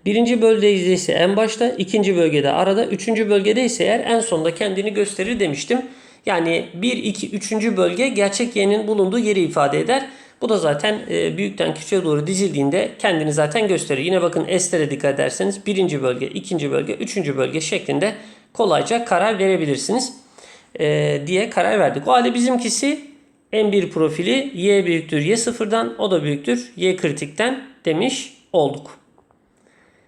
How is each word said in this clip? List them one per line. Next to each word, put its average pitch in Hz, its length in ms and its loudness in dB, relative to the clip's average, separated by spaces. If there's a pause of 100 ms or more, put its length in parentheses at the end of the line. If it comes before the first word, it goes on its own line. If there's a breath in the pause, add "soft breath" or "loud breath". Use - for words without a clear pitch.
birinci 226 360 2
bölgede 214 300 6
ise 180 400 2
en 185 240 2
başta, 220 320 0
ikinci 196 480 0
bölgede 147 340 2
arada, 196 360 2
üçüncü 214 440 -2
bölgede 208 340 2
ise 233 200 0
eğer 220 160 2
en 233 200 0
sonda 165 340 -2
kendini 202 400 -4
gösterir 202 460 -2
demiştim. 202 420 -2 (440 loud breath)
Yani 165 380 0 (100)
bir, 240 220 -2
iki, - 340 -4
üçüncü 214 460 -2
bölge 180 320 0
gerçek 214 480 -2
Y'nin 208 300 2
bulunduğu 208 320 0
yeri 208 220 2
ifade 151 400 2
eder. 262 260 0 (340 loud breath)
Bu 247 80 -2
da 214 100 2
zaten, 165 400 0 (120)
e, 165 260 0
büyükten 180 380 -2
küçüğe 180 300 -2
doğru 147 220 0
dizildiğinde 185 640 0 (100)
kendini 156 340 0
zaten 156 360 2
gösterir. 147 360 0
Yine 180 180 0
bakın 175 360 0
S'lere 156 320 0
dikkat 139 240 0
ederseniz 185 520 -2
birinci 175 360 0
bölge, 127 240 -2
ikinci 147 440 -6
bölge, 139 240 -2
üçüncü 156 420 -4
bölge 131 240 -2
şeklinde 175 540 -2 (380 loud breath)
kolayca 220 520 0
karar 202 340 2
verebilirsiniz, 190 720 0 (680 loud breath)
e, 147 460 2
diye 190 240 0
karar 202 280 2
verdik. 143 300 0
O 262 40 4
halde 240 220 4
bizimkisi 247 760 0 (420)
M 214 200 2
bir 196 180 2
profili 175 640 0
Y 196 320 2
büyüktür 160 340 0
Y 185 160 2
sıfırdan, 233 640 -2
o 214 120 0
da 165 120 2
büyüktür 147 540 -2
Y 185 200 2
kritikten 185 680 -4 (200)
demiş 175 500 -2 (180)
olduk. - 460 0 (1080 soft breath)